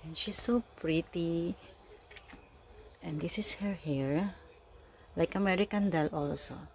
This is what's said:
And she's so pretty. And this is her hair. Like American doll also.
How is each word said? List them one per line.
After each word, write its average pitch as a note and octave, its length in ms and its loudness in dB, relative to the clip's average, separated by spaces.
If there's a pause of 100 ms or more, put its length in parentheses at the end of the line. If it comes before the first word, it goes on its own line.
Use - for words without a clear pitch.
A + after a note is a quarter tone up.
And D#3+ 140 -10
she's - 240 -2
so A#3+ 240 2 (100)
pretty. E3+ 800 0 (1500)
And D#3 160 -4
this E3+ 180 -2
is - 240 -2
her G3+ 120 0
hair. D3+ 600 0 (800)
Like E3+ 220 2
American G3+ 540 4
doll D#3 220 4
also. C#3+ 440 -2 (180)